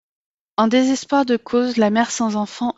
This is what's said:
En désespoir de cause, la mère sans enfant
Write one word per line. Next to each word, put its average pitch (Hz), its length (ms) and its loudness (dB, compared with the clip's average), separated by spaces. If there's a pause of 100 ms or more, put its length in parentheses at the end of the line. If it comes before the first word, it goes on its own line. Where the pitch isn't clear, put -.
(560)
En 220 120 2
désespoir 262 560 2
de 247 120 0
cause, 240 400 -2
la 214 140 2
mère 226 200 0
sans 214 260 -2
enfant 208 420 -6